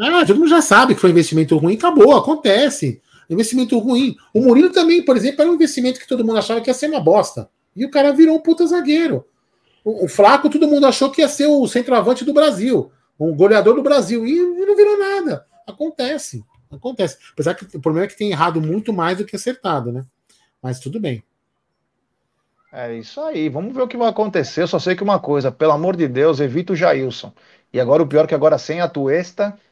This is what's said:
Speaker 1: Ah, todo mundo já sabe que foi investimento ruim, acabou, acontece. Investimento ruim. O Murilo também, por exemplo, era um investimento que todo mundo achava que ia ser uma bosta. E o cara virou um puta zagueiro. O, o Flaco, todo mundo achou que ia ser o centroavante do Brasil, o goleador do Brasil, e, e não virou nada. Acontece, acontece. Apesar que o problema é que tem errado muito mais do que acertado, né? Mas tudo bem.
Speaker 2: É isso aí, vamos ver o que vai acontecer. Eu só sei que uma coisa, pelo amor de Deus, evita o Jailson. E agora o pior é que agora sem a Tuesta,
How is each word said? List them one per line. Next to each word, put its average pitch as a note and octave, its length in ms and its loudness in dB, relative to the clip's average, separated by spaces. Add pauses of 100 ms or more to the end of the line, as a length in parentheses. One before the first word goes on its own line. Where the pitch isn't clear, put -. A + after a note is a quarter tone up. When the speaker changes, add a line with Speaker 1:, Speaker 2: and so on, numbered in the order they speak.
Speaker 1:
Ah, D#4+ 240 2
todo G3+ 140 4
mundo E4 100 4
já D#4+ 140 6
sabe C4 320 4
que - 60 -6
foi F3+ 100 6
investimento D#3+ 480 2
ruim, E3+ 160 0
acabou, C#4+ 420 6
acontece. A3+ 840 0 (260)
Investimento A#3 500 -2
ruim. A#3+ 380 -2 (160)
O G#3+ 80 0
Murilo C4 300 6
também, E4+ 340 2
por B3+ 120 4
exemplo, C#4 260 0
era E4 80 2
um F4 40 2
investimento B3+ 460 -2
que - 60 -20
todo A3+ 180 -2
mundo A3 140 -2
achava A3+ 220 -2
que A3+ 100 -2
ia B3+ 40 0
ser D4 140 -6
uma D4+ 120 -4
bosta. E3 500 0 (260)
E A3 80 -6
o C4+ 60 -6
cara C#4+ 220 2
virou D#4+ 240 2
um D#4+ 40 -4
puta E4 260 0
zagueiro. D4+ 600 -2 (580)
O, G#3+ 220 -4
o - 20 -2
Flaco, C4 420 4
todo D4+ 180 0
mundo C#4+ 180 4
achou C4 240 0
que C#4+ 100 -4
ia D4+ 80 4
ser C#4+ 180 -2
o C#4+ 200 2
centroavante A#3+ 580 -2
do C#4 100 -2
Brasil, B3 560 0 (280)
o D#3 160 -4
goleador G3+ 400 4
do C#4 80 -2
Brasil, A#3 440 0
e, C4 60 -2
e F4+ 340 -2
não G4+ 100 2
virou G#4 220 4
nada. F#4+ 480 -4 (200)
Acontece, C4+ 800 -8 (260)
acontece. G3 480 -8 (140)
Apesar D#3+ 220 -4
que F#3 100 -20 (120)
o D3+ 40 -14
problema D#3+ 260 -2
é - 20 -6
que - 80 -20
tem G#3 140 -4
errado D#3+ 300 -2
muito F#3+ 320 -4
mais F3+ 260 -4
do G#3 60 -6
que G3+ 120 -12
acertado, E3 560 -6
né? C3 120 -10 (580)
Mas B2+ 180 -10
tudo D#3 180 -12
bem. C3+ 240 -8 (1500)
Speaker 2:
É A#2+ 220 -12
isso A2+ 260 -16
aí, C#4+ 280 -6
vamos F3 260 -8
ver B3+ 80 -4
o B3 60 -4
que B3+ 80 -14
vai A#3+ 120 -2
acontecer. F#3+ 540 -4
Eu F3+ 60 -2
só F3 100 -4
sei F#3 160 -4
que F#3 80 -8
uma G3 160 0
coisa, C#3 320 -4
pelo D#3 220 0
amor E3+ 240 -2
de E3+ 100 -2
Deus, C3+ 340 0
evita D3+ 320 -4
o F3+ 40 -2
Jailson. C#3 560 -2 (400)
E A#2+ 80 -2
agora C3+ 220 2
o D#3 40 -4
pior D3 180 2
é D#3 40 -8
que E3 60 -4
agora D3+ 240 2
sem D#3+ 220 -8
a F3 80 -2
Tuesta, F3 720 -4 (140)